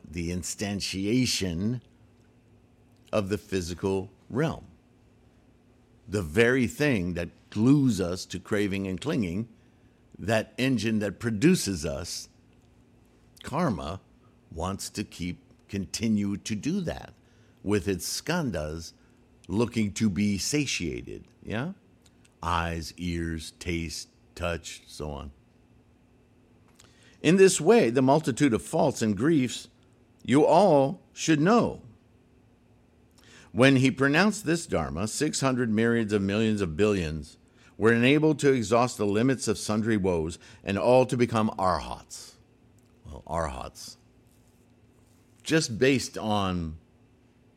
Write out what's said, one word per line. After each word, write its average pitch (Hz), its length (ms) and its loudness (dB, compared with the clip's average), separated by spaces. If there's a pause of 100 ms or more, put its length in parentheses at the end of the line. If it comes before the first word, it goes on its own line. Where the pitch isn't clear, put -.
the 82 220 -6
instantiation 101 1500 -4 (1300)
of 101 180 0
the 104 80 -2
physical 95 720 -4 (200)
realm. 123 360 -4 (1400)
The 98 140 -2
very 117 460 2
thing 104 460 -2
that 87 160 -6 (200)
glues 127 500 4
us 90 280 -4
to 90 120 -10
craving 98 480 -2
and 92 120 -6
clinging, 113 500 -4 (680)
that 107 400 -4
engine 117 420 0
that 101 200 -4
produces 110 640 2
us, 78 440 -8 (1120)
karma, 95 560 -4 (520)
wants 92 400 -6
to 107 120 -6
keep, 87 360 -8 (280)
continue 101 720 -2
to 110 180 -8
do 151 260 -4
that - 320 -10 (500)
with 98 240 0
its - 340 -4
skandhas 82 720 -4 (540)
looking 107 460 -2
to 110 160 0
be 101 280 0
satiated, 71 880 -6 (180)
yeah? 127 280 -6 (680)
Eyes, 82 560 -4
ears, 82 640 -6
taste, 82 500 -6 (260)
touch, 85 520 -8
so 76 240 -10
on. 71 200 -12 (1900)
In 170 160 4
this 190 220 6
way, 175 300 6
the 123 120 2
multitude 135 520 4
of 104 80 2
faults 160 400 0
and 107 160 2
griefs 131 500 0 (560)
you 139 220 4
all 156 560 4 (120)
should 156 280 2
know. 185 400 2 (1700)
When 131 260 6
he 131 120 4
pronounced 147 560 2
this 165 200 -2
dharma, 80 420 -2
six - 340 -4
hundred 127 300 0
myriads 113 420 2
of 104 80 2
millions 104 400 0
of 82 140 -2
billions 82 600 0 (400)
were 110 160 6
enabled 143 460 4
to 139 120 4
exhaust 117 460 2
the 107 80 0
limits 110 420 0
of 110 100 0
sundry 110 400 -2
woes 87 420 -2 (240)
and 98 140 -2
all 123 280 6
to 131 120 -2
become 117 400 2
arhats. 78 800 -4 (680)
Well, 69 220 -14
arhats. 69 720 -8 (1500)
Just 151 340 0
based 127 400 2
on 92 600 -2 (800)